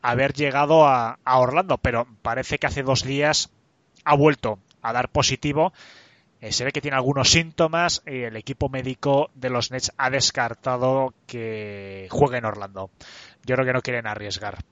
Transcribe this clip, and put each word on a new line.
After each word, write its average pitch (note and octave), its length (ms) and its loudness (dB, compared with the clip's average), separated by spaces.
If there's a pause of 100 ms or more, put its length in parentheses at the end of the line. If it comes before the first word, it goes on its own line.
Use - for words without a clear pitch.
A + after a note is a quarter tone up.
haber C3 320 0
llegado D3 520 4
a, B2 380 2
a B2+ 160 4
Orlando, C#3+ 380 2
pero B2 300 -2 (140)
parece B2+ 380 -4
que D3 80 -2
hace C3+ 160 -4
dos C3 200 0
días C#3+ 480 0 (540)
ha D3 100 6
vuelto C#3 440 2 (220)
a A#2 100 -4
dar B2 180 -2
positivo. D3 640 0 (680)
Eh, G#2+ 100 -10
se A#2+ 140 -2
ve C#3+ 80 -2
que D3 80 -4
tiene C#3 160 -2
algunos C3 340 2
síntomas E3 760 0
y C3 180 -8
el A2+ 120 -8
equipo C3+ 320 -6
médico C3+ 680 0
de B2+ 160 -6
los A#2+ 220 -2
Nets B2+ 240 -6
ha C3 140 0
descartado B2+ 1040 0 (120)
que G#2 840 -10
juegue B2+ 300 2
en A#2 60 -6
Orlando. G2 440 -6 (560)
Yo B2+ 100 0
creo C3 100 2
que B2+ 60 0
no B2+ 100 0
quieren A#2+ 260 -6
arriesgar. G#2 500 -8 (140)